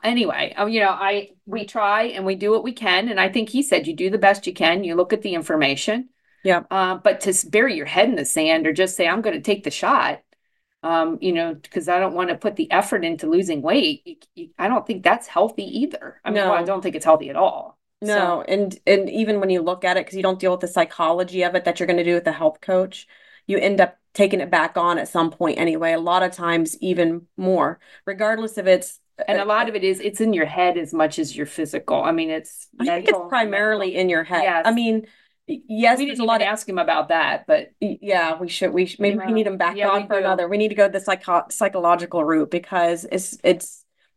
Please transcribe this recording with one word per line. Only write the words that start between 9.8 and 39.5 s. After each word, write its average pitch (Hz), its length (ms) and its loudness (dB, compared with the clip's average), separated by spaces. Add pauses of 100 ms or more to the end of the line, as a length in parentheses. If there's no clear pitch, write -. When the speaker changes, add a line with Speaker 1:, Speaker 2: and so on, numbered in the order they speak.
Speaker 1:
um, 165 380 0
you 185 120 0
know, 165 220 -2 (160)
'cause 170 180 -4
I 180 100 2
don't 190 140 0
wanna 180 220 -2
put 196 200 -4
the - 160 -4
effort - 320 2
into 165 240 -4
losing 226 360 0
weight. 247 420 0
You, - 100 -16 (200)
you, - 140 -16 (100)
I 185 80 0
don't 240 180 0
think 185 180 -6
that's 196 240 2
healthy 208 360 0 (160)
either. - 440 -6
I - 60 -6
mean, 214 140 0
Speaker 2:
No. 190 80 2
Speaker 1:
well, 185 80 2
I 170 40 -2
don't 190 180 -2
think 175 140 -6
it's 156 100 -10
healthy 160 260 4
at - 40 -10
all. - 440 -2 (240)
Speaker 2:
No. 208 100 -2
Speaker 1:
So 175 340 0
Speaker 2:
And, 196 380 0
and 196 240 4
even 214 300 0
when 190 100 0
you 180 140 2
look 180 200 -2
at 180 140 2
it, 175 80 -2
'cause - 100 -16
you 190 60 -4
don't 185 180 0
deal 185 120 2
with 180 80 -2
the 180 80 -4
psychology 175 760 0
of 175 120 0
it 175 100 0
that 175 140 0
you're 175 80 0
gonna 175 160 2
do 175 100 4
with 175 120 0
the 160 60 2
health 156 300 0
coach, 190 460 -2 (400)
you 196 100 0
end 196 240 4
up - 160 2 (160)
taking 196 280 2
it 175 100 -6
back 165 260 2
on 170 220 0
at 143 80 -6
some 165 240 0
point 160 260 -2
anyway, 165 360 0
a 165 60 0
lot 175 240 2
of 180 80 -2
times 170 500 -2
even 170 440 0 (100)
more, 175 440 0 (260)
regardless 214 540 -2
of 185 80 -2
it's 180 320 2 (280)
Speaker 1:
And 202 120 0
a 202 40 -2
Speaker 2:
uh, - 20 -4
Speaker 1:
lot 220 240 2
of 214 60 -6
it 185 80 -2
is, 190 180 0
it's 202 200 -4
in 220 120 2
your 165 120 2
head 180 320 0
as 160 160 -6
much 156 240 0
as 156 180 -4
your 147 120 -6
physical. - 560 -4
I - 80 0
mean, 160 180 -2
it's - 380 -10 (120)
Speaker 2:
I 240 60 -2
think 339 200 -2
it's 453 80 6
Speaker 1:
mental, 175 160 -4
Speaker 2:
primarily 208 580 0
Speaker 1:
mental. 180 140 -2
Speaker 2:
in 185 80 2
your 165 140 0
head. 165 200 0
Speaker 1:
Yes. 170 240 2
Speaker 2:
I 226 40 6
mean, 226 360 0 (400)
y-, 294 200 -8
yes, 233 320 2
Speaker 1:
We 277 80 -2
Speaker 2:
there's 269 100 -8
Speaker 1:
didn't 233 100 -2
Speaker 2:
a 226 40 2
lot 226 100 2
Speaker 1:
even 196 60 2
Speaker 2:
of 208 60 0
Speaker 1:
ask 214 140 -8
him 185 120 -4
about 160 300 0
that, 147 380 0
but - 240 2 (100)
Speaker 2:
Y-, 208 200 -4
yeah, 170 380 0
we 180 100 -6
should, 170 240 -2
we 180 140 2
sh-, - 120 -16
maybe 202 200 2
we - 60 -6
Speaker 1:
Yeah. 220 60 -2
Speaker 2:
need 220 160 2
him 190 100 -4